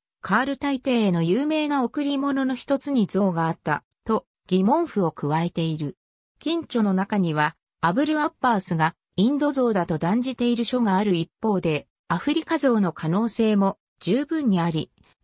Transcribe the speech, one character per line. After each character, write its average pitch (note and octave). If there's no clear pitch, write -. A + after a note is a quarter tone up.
カ G3+
ー C4
ル C4+
大 C#4
帝 B3
へ G3+
の E3+
有 G3+
名 D4+
な C#4+
贈 D4
り C#4+
物 C4+
の C4
一 C4+
つ C#4+
に A#3
象 F#3+
が E3
あ D#3+
っ -
た、 D3+
と、 A3
疑 F#3
問 D4+
符 G3
を D#3
加 D#3
え E3+
て E3+
い D#3+
る。 D3
近 E4
著 A#3+
の G3+
中 G3
に F3
は、 D3+
ア E3+
ブ B3+
ル・ D4+
ア D4
ッ -
バ A#3+
ー G3
ス -
が、 D#3+
イ G#3
ン C#4+
ド D4
象 B3
だ F3+
と E3
断 F#3
じ B3+
て A#3+
い A#3+
る A#3
書 B3
が G3+
あ G3
る G3+
一 E3
方 G#3
で、 D#3+
ア E3+
フ C#4+
リ D#4+
カ E4
象 B3
の F3+
可 -
能 G#3
性 A3
も、 G3
十 B3
分 D4+
に F#3
あ E3+
り、 D#3